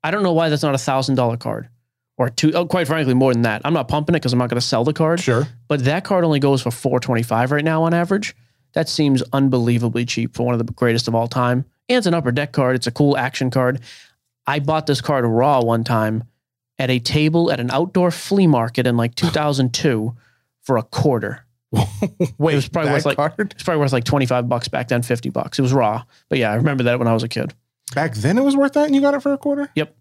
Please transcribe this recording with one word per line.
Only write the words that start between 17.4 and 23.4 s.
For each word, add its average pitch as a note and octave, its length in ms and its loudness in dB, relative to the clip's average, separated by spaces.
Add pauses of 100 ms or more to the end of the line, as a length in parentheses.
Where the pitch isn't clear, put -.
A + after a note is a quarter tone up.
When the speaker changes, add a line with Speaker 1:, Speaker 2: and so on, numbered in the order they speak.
Speaker 1:
at C#3 100 -2
an A#2+ 100 -4
outdoor F3 400 0
flea G3 360 0
market B2 400 2
in, A#2+ 100 2
like, A#2 180 0
two - 140 -2
thousand C#3 460 0
two A#2+ 400 0 (480)
for C3 140 0
a A2 60 0
quarter. A2+ 640 -2 (120)
Speaker 2:
<laughs> - 160 -16
Wait, D#3 800 -2
Speaker 1:
It D3 40 2
was C3+ 120 -2
probably D#3+ 220 -2
Speaker 2:
that C#3 60 0
Speaker 1:
worth, C3+ 100 0
like, C#3 100 0
Speaker 2:
card? D#3 360 -4